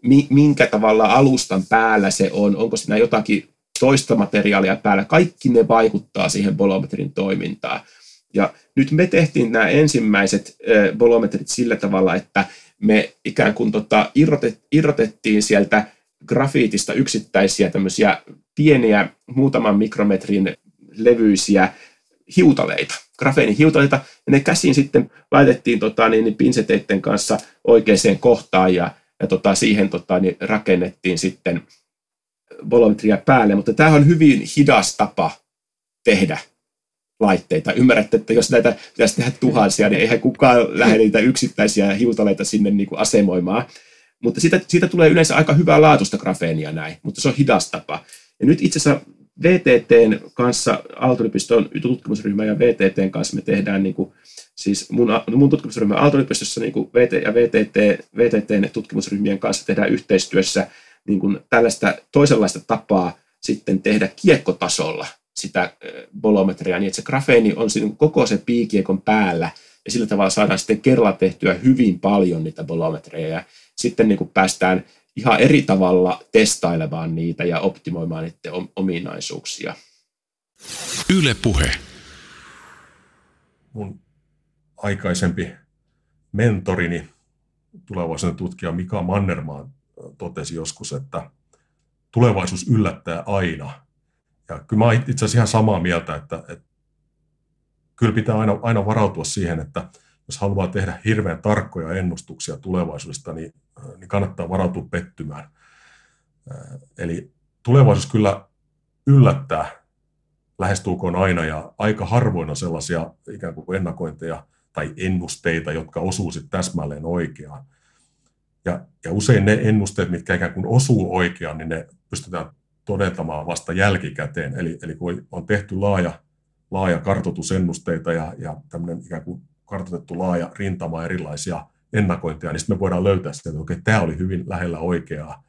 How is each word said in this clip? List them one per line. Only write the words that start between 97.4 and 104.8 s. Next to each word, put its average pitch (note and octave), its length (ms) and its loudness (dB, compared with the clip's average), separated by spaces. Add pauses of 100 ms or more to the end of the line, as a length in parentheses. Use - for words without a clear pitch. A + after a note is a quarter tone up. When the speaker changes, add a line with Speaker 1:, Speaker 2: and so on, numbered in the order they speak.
Speaker 3:
kyllä A#2 180 0
pitää A2 260 -2
aina, G#2+ 220 -2
aina A2+ 240 -2
varautua G#2 380 -2
siihen, E2+ 360 -6
että - 300 -12 (380)
jos - 100 -14
haluaa F#2+ 300 -2
tehdä - 380 -6
hirveän G2 360 -2
tarkkoja F2+ 520 -4
ennustuksia E2 640 -8
tulevaisuudesta, D#2+ 760 -8
niin, D#2+ 200 -14 (460)
niin F#2 80 -20
kannattaa F#2 420 -4
varautua F2+ 420 -4